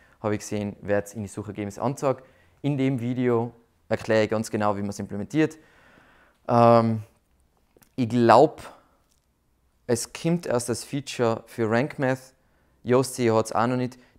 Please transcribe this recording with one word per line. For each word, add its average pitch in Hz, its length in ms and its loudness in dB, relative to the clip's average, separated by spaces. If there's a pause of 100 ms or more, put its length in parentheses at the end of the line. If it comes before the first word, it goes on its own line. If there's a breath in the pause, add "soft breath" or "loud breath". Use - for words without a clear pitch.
(200 soft breath)
habe 107 160 -2
ich 101 60 -8
gesehen, 104 400 -6
wird's 101 320 -4
in 110 100 -10
die 98 60 -12
Suchergebnisse 101 520 -10
angezeigt. 135 420 -4 (380 soft breath)
In 143 160 -4
dem 135 220 -2
Video 120 540 -2 (340)
erkläre 110 380 0
ich 107 40 -6
ganz 110 220 -4
genau, 104 240 -2
wie 98 60 -6
man's 101 180 -8
implementiert. 107 580 -4 (880 soft breath)
Ähm, 117 540 6 (920)
ich 120 140 -2
glaub, 120 520 6 (1300)
es 117 240 -2
kommt 170 360 -2
erst 120 200 -2
das 117 160 -4
Feature 120 640 -2
für 113 220 -2
Rank 120 280 0
Math. 131 360 -2 (500)
Yoast 127 300 2
S - 60 -12
E 117 120 2
O 110 60 4
hat's 110 140 0
auch 110 140 0
noch 127 120 0
nicht. 127 200 -6 (220 loud breath)